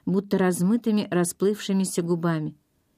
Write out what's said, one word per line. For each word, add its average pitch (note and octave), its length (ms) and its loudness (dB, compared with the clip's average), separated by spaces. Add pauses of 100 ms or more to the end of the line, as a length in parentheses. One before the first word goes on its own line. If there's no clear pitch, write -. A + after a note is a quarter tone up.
будто G3 340 0
размытыми, G3 720 0
расплывшимися F#3 920 0
губами. E3 520 -2 (440)